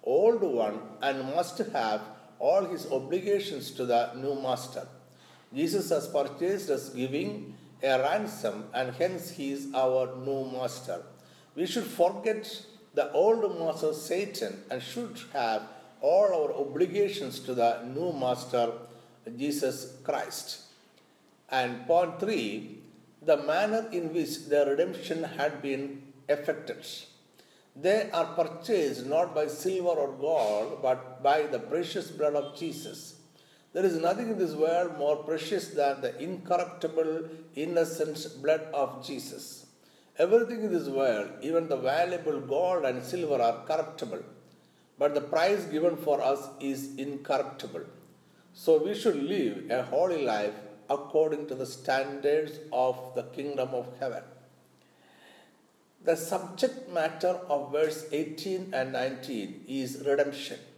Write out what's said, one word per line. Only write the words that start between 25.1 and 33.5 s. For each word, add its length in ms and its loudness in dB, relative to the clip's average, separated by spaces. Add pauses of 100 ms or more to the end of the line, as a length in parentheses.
had 400 -2
been 500 -6 (160)
effected. 560 -2 (920)
They 340 2
are 240 2
purchased 680 0
not 300 2
by 120 2
silver 420 0
or 240 0
gold, 680 0
but 400 0
by 200 6
the 180 -2
precious 500 -4
blood 240 0
of 240 -2
Jesus. 600 -10 (540)